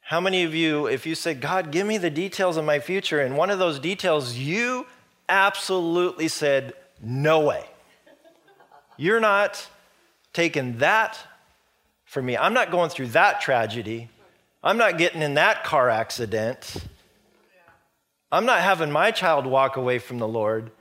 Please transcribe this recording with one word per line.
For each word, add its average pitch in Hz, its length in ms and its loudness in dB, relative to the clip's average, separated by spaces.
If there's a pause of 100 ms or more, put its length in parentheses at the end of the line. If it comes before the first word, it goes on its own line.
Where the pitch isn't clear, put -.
How 160 180 -2
many 185 240 0
of 160 120 -4
you, 151 320 0
if 120 180 -2
you 160 80 -4
said, 156 260 -4
"God, 160 320 -4
give 180 140 0
me 214 140 -2
the 175 100 0
details 180 480 -2
of 156 80 -2
my 147 140 2
future," 180 420 -2
and 131 160 0
one 180 140 2
of 196 80 -2
those 165 180 2
details 151 560 -2
you 220 540 -4 (420)
absolutely 180 960 2
said, 139 460 0 (260)
"No 139 420 2
way. 123 280 0 (1300)
You're 196 220 2
not 202 480 2 (680)
taking 135 460 -2
that 202 400 2 (840)
for - 180 -6
me. 123 120 -2
I'm 170 200 2
not 202 160 0
going 175 180 2
through 127 200 -8
that 170 300 4
tragedy. 113 680 -2 (540)
I'm 196 140 2
not 196 200 2
getting 170 240 0
in 147 140 0
that 190 280 4
car 127 280 2
accident. 113 840 -4 (1500)
I'm 196 160 2
not 220 140 4
having 175 300 2
my 170 200 2
child 165 340 0
walk 135 320 2
away 127 220 0
from 123 180 -10
the 113 100 -4
Lord." 110 540 -2